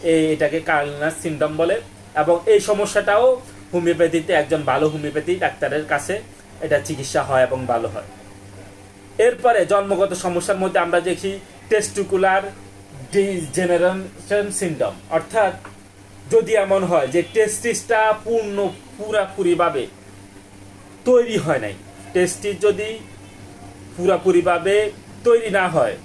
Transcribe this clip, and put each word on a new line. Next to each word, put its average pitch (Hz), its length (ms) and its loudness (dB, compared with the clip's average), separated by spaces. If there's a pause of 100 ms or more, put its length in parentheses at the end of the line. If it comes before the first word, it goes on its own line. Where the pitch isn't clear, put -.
এই, 165 200 4 (100)
এটাকে 151 260 0
কালনাস 147 640 -2
সিনড্রোম 151 340 -2
বলে। 170 180 2 (400)
এবং 151 200 4 (100)
এই 214 140 6 (100)
সমস্যাটাও 202 560 2 (480)
হোমিওপ্যাথিতে, 170 600 2
একজন 151 280 2 (100)
ভালো 143 220 2
হোমিওপ্যাথি 151 420 -4
ডাক্তারের 151 500 -2
কাছে 156 280 -4 (480)
এটা 151 160 0 (100)
চিকিৎসা 139 360 -4
হয় 131 200 2
এবং 131 220 0
ভালো 120 280 -2
হয়। 104 140 -12 (1120)
এরপরে 240 480 4
জন্মগত 196 480 0
সমস্যার 180 500 -2
মধ্যে 185 160 0
আমরা 175 200 0
দেখি 185 320 -4 (380)
টেস্টিকুলার 196 760 2 (680)
ডিজেনারেশন 185 1300 0 (140)
সিনড্রোম, 131 360 -2 (140)
অর্থাৎ 185 440 0 (800)
যদি 220 240 4
এমন 196 280 2
হয় 170 240 2
যে 165 140 0 (120)
টেস্টিসটা 220 680 0 (220)
পূর্ণ, 214 340 -2 (400)
পুরাপুরিভাবে 185 840 0 (1200)
তৈরি 240 320 4
হয় 143 280 0
নাই, 101 100 -8 (380)
টেস্টিস 185 480 -2
যদি 208 280 0 (1040)
পুরাপুরিভাবে 175 800 2 (480)
তৈরি 233 260 4
না 190 180 2
হয় 127 380 0